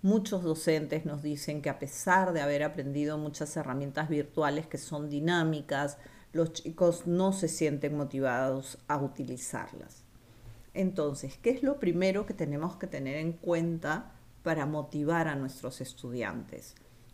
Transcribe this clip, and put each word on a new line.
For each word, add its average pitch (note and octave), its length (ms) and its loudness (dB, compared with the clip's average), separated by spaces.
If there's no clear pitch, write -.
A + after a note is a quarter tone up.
Muchos G3 420 4
docentes D#3 640 2
nos D3 160 -4
dicen D3 400 -4
que C#3+ 80 0
a C#3 80 -2
pesar F#3 540 4
de E3 80 2
haber C#3+ 240 2
aprendido D3 540 0
muchas D3+ 400 -4
herramientas C#3 500 -2
virtuales D3+ 580 0
que - 120 -10
son D3+ 320 -6
dinámicas, D3 880 0
los E3 220 2
chicos E3+ 520 2
no F#3 280 4
se F#3 160 0
sienten D3 480 0
motivados C3+ 800 0
a D3 80 2
utilizarlas. - 1080 -6
Entonces, D3+ 680 0
¿qué A#3 80 4
es C4 140 2
lo C#4 180 2
primero F#3+ 440 4
que G3+ 80 -4
tenemos D#3 440 -2
que F#3 100 -6
tener C3+ 300 -4
en D#3+ 160 -2
cuenta E3 800 0
para D#3 240 0
motivar D3+ 600 0
a D3 80 -2
nuestros C3 460 -6
estudiantes - 920 -8